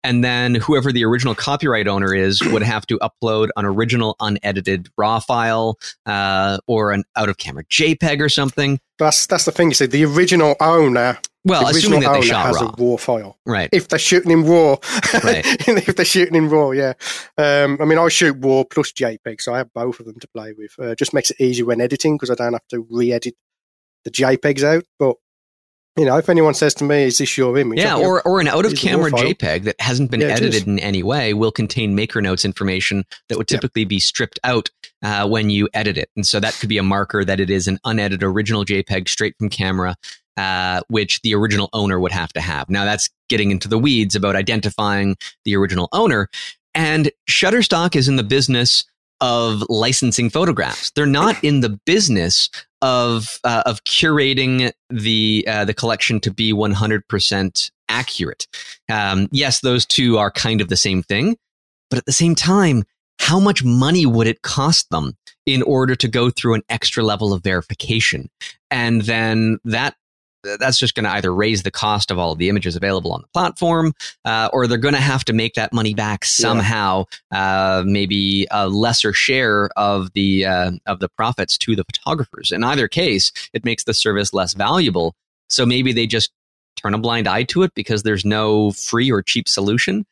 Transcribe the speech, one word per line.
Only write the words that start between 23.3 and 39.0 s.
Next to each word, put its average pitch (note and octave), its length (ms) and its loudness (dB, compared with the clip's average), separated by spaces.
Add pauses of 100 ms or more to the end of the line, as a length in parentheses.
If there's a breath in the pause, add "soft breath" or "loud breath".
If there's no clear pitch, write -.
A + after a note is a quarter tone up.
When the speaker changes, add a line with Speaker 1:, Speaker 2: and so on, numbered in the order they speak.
Speaker 2:
the - 80 -10
J C3 260 2
pegs C#3 260 0
out. D#3+ 200 2 (140)
But, C3+ 180 2 (840)
you D#3+ 80 4
know, C3 120 4
if D#3+ 120 0
anyone D#3+ 240 6
says D3 220 2
to D3 100 -2
me, C#3+ 180 4
"Is B2+ 140 2
this C#3 200 -2
your B2+ 200 2
image?" C3 220 0
Speaker 1:
Yeah, G3+ 160 2
Speaker 2:
I'll B2 40 0
be F#3 60 4
Speaker 1:
or, F#3 100 2
Speaker 2:
like, - 100 0
Speaker 1:
or F#3 140 2
an D#3 80 2
Speaker 2:
"It - 20 2
is - 40 0
a - 20 0
raw D#3+ 40 2
Speaker 1:
out-of-camera F3+ 520 0
Speaker 2:
file." A#2+ 120 0
Speaker 1:
J E3 100 0
peg F2 320 -2
that G#2+ 160 -4
hasn't B2+ 300 0
been C3+ 100 0
Speaker 2:
Yeah, D3+ 60 2
it - 40 0
Speaker 1:
edited A2 220 0
Speaker 2:
is. G#2 100 0
Speaker 1:
in G2+ 160 0
any G2 240 -2
way A2+ 300 0
will G#2+ 180 0
contain G#2+ 440 -2
maker A2 260 -2
notes F#2 240 0
information F#2+ 580 -2 (240 loud breath)
that A#2 100 -6
would - 140 -4
Speaker 2:
Yeah. C3 60 0
Speaker 1:
typically A#2+ 260 -2
be G2 160 -2
stripped - 460 -2
out, B2 240 0 (340 loud breath)
uh, G#2 240 -2
when G#2+ 220 0
you G2+ 240 2
edit G#2 240 -2
it. - 180 -6
And G#2 100 -4
so G#2+ 140 0
that G2+ 200 -2
could G#2 100 -6
be G#2 80 0
a G2 60 0
marker G2 420 0
that F#2+ 160 0
it F2+ 80 0
is F#2+ 180 0
an F#2+ 160 -2
unedited G2+ 400 -2
original G#2 400 0
J G2 200 -2
peg F#2+ 260 -4